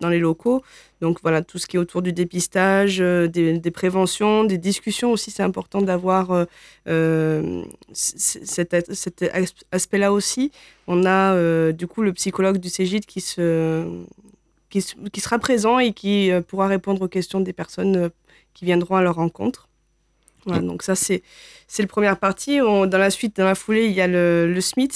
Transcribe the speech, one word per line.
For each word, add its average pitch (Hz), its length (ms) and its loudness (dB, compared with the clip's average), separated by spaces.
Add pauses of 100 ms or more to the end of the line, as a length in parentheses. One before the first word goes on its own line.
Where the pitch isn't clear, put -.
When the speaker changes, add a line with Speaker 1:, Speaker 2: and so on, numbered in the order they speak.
Speaker 1:
dans 165 80 -2
les 170 100 2
locaux. 170 440 0 (380)
Donc 165 200 0
voilà, 160 220 0
tout - 160 -14
ce - 80 -8
qui - 100 -6
est 175 40 2
autour 175 200 -4
du 180 120 -2
dépistage, 190 880 0
euh, 180 260 2
des, 165 320 0
des 170 140 -4
préventions, 190 720 2
des 196 120 2
discussions 202 540 -2
aussi, 214 220 -2
c'est 202 100 -4
important 190 400 -2
d'avoir, 185 480 0
euh, 175 140 2 (440)
euh, 160 760 0 (280)
c-, - 260 -4
c-, - 260 -4
cet - 280 -4
as-, 175 220 -2
cet - 280 -10
as-, 180 300 -2 (200)
aspect-là 196 400 0
aussi. 247 400 -2 (340)
On 180 180 2
a, 190 300 4
euh, 165 380 2
du 175 160 -8
coup - 140 -6
le 196 100 2
psychologue 190 460 0
du 180 100 -8
C 190 180 -2
G 196 120 -2
I - 20 -2
T - 60 -8
qui - 140 -12
se, 160 640 0 (880)
qui 196 100 -2
se, - 140 -6 (180)
qui 202 80 -10
sera 233 200 -2
présent 240 400 2
et 240 120 2
qui, 196 380 0
euh, 180 100 2
pourra 190 280 -2
répondre 196 340 -2
aux 185 60 -2
questions 185 320 -4
des 185 120 -4
personnes, 185 440 -2
euh, 175 120 0 (460)
qui - 100 -16
viendront 175 300 0
à 185 80 4
leur 175 140 2
rencontre. 170 520 -4 (760)
Voilà, 175 160 -2
Speaker 2:
Oui. 175 60 -2
Speaker 1:
donc 175 160 -8
ça, 190 140 -2
c'est, - 260 -2 (460)
c'est - 140 -4
la 196 60 -2
première 202 300 0
partie. 277 420 0
On, 208 260 4
dans 185 120 2
la 196 120 4
suite, 208 260 -4
dans 190 80 2
la 190 100 2
foulée, 220 320 0
il 208 60 2
y 185 80 0
a 180 80 2
le, 175 440 2
le 185 80 0
smit, 254 360 -2